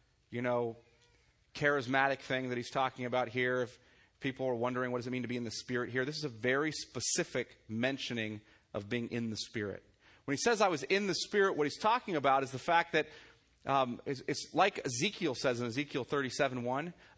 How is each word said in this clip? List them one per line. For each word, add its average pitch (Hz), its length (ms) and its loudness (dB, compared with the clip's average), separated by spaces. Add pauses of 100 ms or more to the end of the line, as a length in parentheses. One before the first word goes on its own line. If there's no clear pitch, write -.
(300)
you 120 120 -4
know, 120 340 0 (800)
charismatic 139 640 2
thing 131 300 -2
that 123 80 -2
he's 120 120 -6
talking 131 360 -2
about 123 240 0
here. 127 320 0
If 120 180 -6 (400)
people 131 280 -4
are 123 80 2
wondering, 123 360 -2
what 123 60 0
does 120 100 -4
it 123 40 -4
mean 127 100 -2
to 113 80 -6
be 120 80 -4
in 120 80 -4
the 110 60 -6
Spirit 123 400 -4
here? 127 120 0
This 151 140 -4
is 151 80 -6
a 143 40 -6
very 131 440 0
specific - 840 -4 (120)
mentioning 113 720 -2 (320)
of 101 160 -6
being 117 220 -2
in 117 180 -2
the 107 80 -6
Spirit. - 460 -6 (420)
When 139 100 0
he 135 60 -4
says, 233 180 4
"I 208 80 6
was 151 160 2
in 202 240 0
the 175 80 0
Spirit," 196 400 2
what 151 100 2
he's 139 140 -2
talking 220 380 2
about 135 260 6
is 127 80 -6
the 127 80 -6
fact 165 320 4
that, 151 160 2 (580)
um, 131 400 2
it's, 135 220 -4
it's - 260 -2
like 190 320 4
Ezekiel 143 480 0
says 120 280 2
in 123 60 0
Ezekiel 135 360 -2
thirty-seven 127 600 0
one. 139 300 -4 (240)